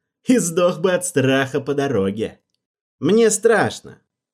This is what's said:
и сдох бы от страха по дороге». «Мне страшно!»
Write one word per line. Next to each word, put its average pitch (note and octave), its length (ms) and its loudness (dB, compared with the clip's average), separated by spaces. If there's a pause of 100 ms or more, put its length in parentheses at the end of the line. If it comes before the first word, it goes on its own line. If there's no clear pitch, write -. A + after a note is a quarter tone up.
(260)
и B3 120 4
сдох F3 420 0
бы F3+ 140 0
от F3 120 -2
страха C3+ 540 0
по C3+ 140 -6
дороге». G#2+ 680 -2 (600)
«Мне G#3 320 2
страшно!» G3 680 -2 (320)